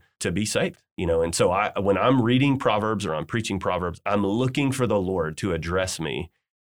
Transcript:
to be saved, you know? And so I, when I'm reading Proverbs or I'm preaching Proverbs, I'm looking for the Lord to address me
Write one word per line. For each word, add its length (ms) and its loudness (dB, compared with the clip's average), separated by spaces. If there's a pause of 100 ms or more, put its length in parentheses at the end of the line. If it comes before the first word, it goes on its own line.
(220)
to 100 -2
be 140 0
saved, 360 -2 (160)
you 80 -4
know? 160 2
And 140 0
so 160 4
I, 280 0
when 200 2
I'm 220 4
reading 360 4
Proverbs 480 0
or 80 -2
I'm 140 -4
preaching 320 -4
Proverbs, 480 -4
I'm 180 0
looking 460 0
for 160 0
the 120 2
Lord 380 -2
to 160 -2
address 460 -2
me 320 -6 (300)